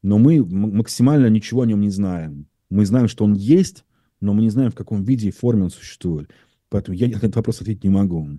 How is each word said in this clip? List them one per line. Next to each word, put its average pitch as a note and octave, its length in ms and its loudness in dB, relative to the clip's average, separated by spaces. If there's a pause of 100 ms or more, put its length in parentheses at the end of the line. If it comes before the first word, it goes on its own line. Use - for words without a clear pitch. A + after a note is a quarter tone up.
Но G2+ 160 2
мы D3+ 180 6
м-, B2+ 80 2 (320)
максимально B2+ 520 2
ничего A2 320 0
о B2 40 0
нем G#2+ 160 0
не G#2 100 0
знаем. E2+ 560 -6 (220)
Мы G2+ 160 2
знаем, A#2 220 2
что - 180 -2
он G#2 100 4
есть, C3+ 500 0 (360)
но G2+ 120 -2
мы G#2+ 100 2
не A2+ 80 2
знаем, A#2+ 200 0
в - 40 -16
каком G#2 280 -6
виде A2 260 0
и - 20 -4
форме A2+ 320 0
он F2+ 80 -2
существует. - 580 -8 (400)
Поэтому G2 280 -4
я A2+ 120 0
на A2 80 -6
этот G2+ 200 -2
вопрос A2 240 -4
ответить G#2+ 240 -8
не G2 40 2
могу. F#2 380 0 (120)